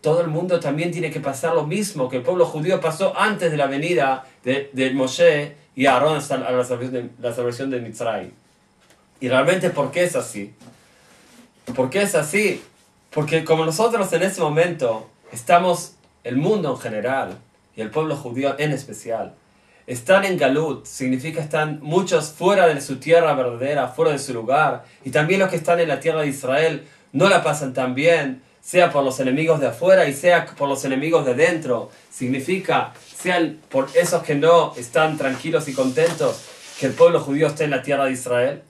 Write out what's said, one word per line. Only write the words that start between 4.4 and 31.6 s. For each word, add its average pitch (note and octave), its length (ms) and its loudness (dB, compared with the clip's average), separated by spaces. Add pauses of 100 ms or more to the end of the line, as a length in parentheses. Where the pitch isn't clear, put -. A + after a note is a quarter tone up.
de, C#3 300 -2
de C3 180 0
Moshe D3 720 2 (120)
y C3 120 2
Aarón C#3 300 4
a C#3+ 40 -4
sal-, C3 240 -4
a B2 60 -2
la B2+ 120 0
salvación B2 300 -6
de, A#2+ 160 -6 (100)
la A#2+ 140 -4
salvación B2 380 -4
de B2+ 80 -4
Mitzray. G#2+ 520 -6 (880)
Y B2+ 80 -4
realmente, F3 420 2
¿por C3+ 180 -2
qué F3 140 0
es E3+ 120 -2
así? G#2 380 -6 (1200)
¿Por C3 160 0
qué G3+ 140 0
es G3 120 -2
así? F3 460 0 (500)
Porque D#3 320 0
como D#3+ 220 2
nosotros G3+ 480 0
en E3+ 100 2
ese F#3+ 180 -2
momento D3 680 0 (220)
estamos, F3 640 0 (280)
el B2 120 -6
mundo E3+ 380 0
en - 40 -6
general A#2+ 600 -4 (380)
y A2 60 -10
el G#2+ 80 -6
pueblo D#3 260 -2
judío C3 440 -4
en D3+ 120 0
especial, A2+ 600 -8 (540)
están F#3+ 380 0
en F#3 120 -2
galut, C#3+ 480 0
significa C3 560 -4
están D3+ 400 -4
muchos E3 500 0
fuera F#3 360 4
de D3 120 2
su C3+ 180 -8
tierra D#3+ 360 4
verdadera, B2+ 540 -2
fuera D#3+ 240 0
de C#3 80 -2
su B2+ 140 -8
lugar, B2 520 0 (180)
y C3+ 60 -8
también D#3 300 2
los F#3 100 2
que F3 80 -4
están E3+ 220 2
en E3 80 2
la C3+ 120 -2
tierra D#3 220 -2
de D3 60 0
Israel C#3 600 0 (240)
no D3+ 180 4
la F3+ 140 4
pasan C#3+ 300 -2
tan B2+ 220 -2
bien, C#3+ 460 2 (200)
sea F3 300 4
por C#3 120 0
los C3+ 160 -2
enemigos D3 400 2
de C3+ 80 0
afuera F3+ 400 4
y C#3 60 -2
sea E3+ 320 2
por - 240 -6
los C#3 160 -4
enemigos C#3 400 0
de B2+ 80 0
dentro. C#3 580 0 (180)